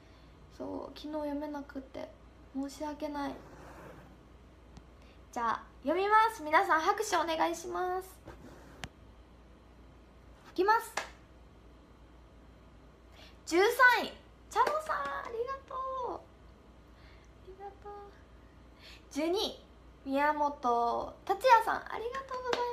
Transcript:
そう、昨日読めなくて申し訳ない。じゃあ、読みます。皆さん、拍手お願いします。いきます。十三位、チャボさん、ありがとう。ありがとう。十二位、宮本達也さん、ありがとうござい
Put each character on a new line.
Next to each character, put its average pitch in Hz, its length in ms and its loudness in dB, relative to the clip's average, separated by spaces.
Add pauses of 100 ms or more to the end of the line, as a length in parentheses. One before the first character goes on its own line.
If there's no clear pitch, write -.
(560)
そ 277 380 -8
う、 - 60 -16
昨 294 80 -12
日 302 60 -8
読 294 200 -4
め 294 140 -6
な 294 160 -8
く 277 180 -12
て - 260 -12 (460)
申 269 160 -4
し 294 140 -12
訳 302 260 -6
な 285 180 -4
い。 277 60 -6 (2000)
じ - 80 -6
ゃ 233 100 2
あ、 - 140 0 (180)
読 311 180 2
み 392 80 2
ま 427 240 8
す。 381 120 -10
皆 311 200 6
さ 349 140 4
ん、 320 40 0
拍 403 260 2
手 359 100 2
お 311 60 2
願 320 280 0
い 339 40 -4
し 370 120 -10
ま 359 340 -2
す。 370 60 -10 (2500)
い - 40 -20
き 349 80 2
ま 427 160 6
す。 - 140 -10 (2500)
十 320 100 2
三 381 80 6 (400)
位、 - 80 -8 (380)
チ 403 80 2
ャ 466 40 8
ボ 539 60 2 (160)
さ 622 80 -4
ん、 571 40 -2 (280)
あ 494 60 -12
り 466 160 -2
が 539 80 -6 (120)
と 554 60 -14 (400)
う。 - 0 -
あ - 60 -10 (1300)
り 370 120 -16
が 392 60 -12 (180)
と 403 60 -14
う。 403 40 -12 (1160)
十 302 180 -4
二 370 200 0
位、 - 120 -12 (460)
宮 277 280 2
本 240 840 0 (100)
達 381 220 0
也 453 180 10
さ - 140 0
ん、 - 120 -12
あ - 60 -4
り 453 140 -4
が 539 100 -6
と 523 180 -8
う 508 40 -8
ご 494 80 -2
ざ 480 80 4
い - 20 0 (120)